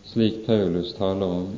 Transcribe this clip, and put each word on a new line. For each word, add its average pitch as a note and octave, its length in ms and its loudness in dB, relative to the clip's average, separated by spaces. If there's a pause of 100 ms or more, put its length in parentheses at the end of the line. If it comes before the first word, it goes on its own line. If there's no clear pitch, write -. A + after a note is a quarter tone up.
(100)
slik A2 360 2
Paulus F2 520 2
taler F#2+ 400 0
om F#2+ 200 -6